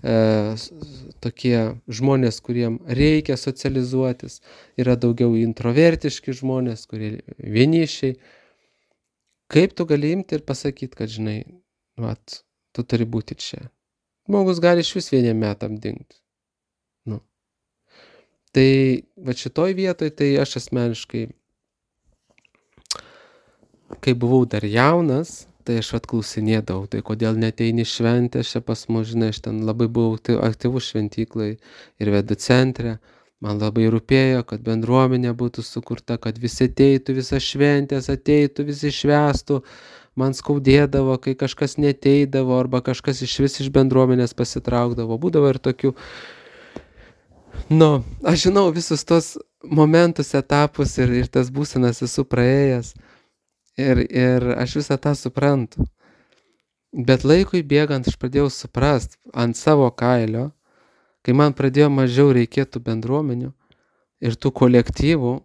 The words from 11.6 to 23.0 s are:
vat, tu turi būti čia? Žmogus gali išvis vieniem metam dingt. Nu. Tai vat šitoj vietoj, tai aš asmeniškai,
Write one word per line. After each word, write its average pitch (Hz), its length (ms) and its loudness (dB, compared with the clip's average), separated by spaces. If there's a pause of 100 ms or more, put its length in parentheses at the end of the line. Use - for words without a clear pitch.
vat, - 420 -10 (320)
tu 120 100 -6
turi 117 240 -2
būti 113 280 -8
čia? - 260 -16 (680)
Žmogus 190 360 0
gali 175 200 2
išvis - 280 -6
vieniem 117 280 0
metam 107 360 -6
dingt. - 400 -12 (880)
Nu. 107 160 -10 (1400)
Tai 135 120 6 (580)
vat 123 140 -6
šitoj 175 360 -2
vietoj, 180 400 -4
tai 143 140 0 (100)
aš 135 220 -4
asmeniškai, 117 640 -6 (2750)